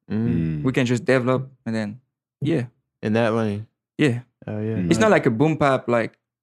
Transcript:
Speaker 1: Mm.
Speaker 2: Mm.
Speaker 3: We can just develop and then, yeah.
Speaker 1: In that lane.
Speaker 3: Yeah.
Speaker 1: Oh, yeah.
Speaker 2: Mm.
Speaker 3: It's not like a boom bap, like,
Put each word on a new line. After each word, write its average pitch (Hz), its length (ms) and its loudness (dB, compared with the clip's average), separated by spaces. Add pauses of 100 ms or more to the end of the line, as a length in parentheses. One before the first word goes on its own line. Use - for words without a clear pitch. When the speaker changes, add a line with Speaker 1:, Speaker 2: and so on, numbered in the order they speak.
Speaker 1:
Mm. 110 200 -2
Speaker 2:
Mm. 147 340 -2
Speaker 3:
We 131 100 0
can 131 140 2
just 120 180 0
develop 127 460 0 (160)
and 113 80 -6
then, 110 260 -6 (400)
yeah. 135 260 -2 (360)
Speaker 1:
In 107 120 0
that 113 200 2
lane. 110 320 -2 (320)
Speaker 3:
Yeah. 123 220 2 (260)
Speaker 1:
Oh, 107 140 -6
yeah. 110 160 -4
Speaker 2:
Mm. 90 160 0
Speaker 3:
It's 113 80 2
not 214 100 4
like 156 160 4
a 131 40 2
boom 147 260 0
bap, 135 320 0
like, 117 280 0 (260)